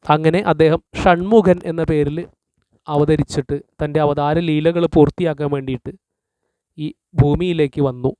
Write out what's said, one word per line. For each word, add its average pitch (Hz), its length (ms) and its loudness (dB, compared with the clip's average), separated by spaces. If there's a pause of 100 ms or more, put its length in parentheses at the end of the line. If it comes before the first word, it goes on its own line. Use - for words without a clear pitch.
അങ്ങനെ 156 340 2 (120)
അദ്ദേഹം 156 300 2 (200)
ഷൺമുഖൻ 185 560 4 (120)
എന്ന 165 140 -6
പേരിൽ 151 340 -2 (680)
അവതരിച്ചിട്ട് 147 720 -2 (240)
തൻ്റെ 147 240 -4
അവതാര 147 340 0
ലീലകൾ 165 460 0
പൂർത്തിയാക്കാൻ 156 680 2
വേണ്ടിയിട്ട് 135 400 -8 (840)
ഈ 151 100 -8 (340)
ഭൂമിയിലേക്ക് 151 680 0
വന്നു. 123 320 -2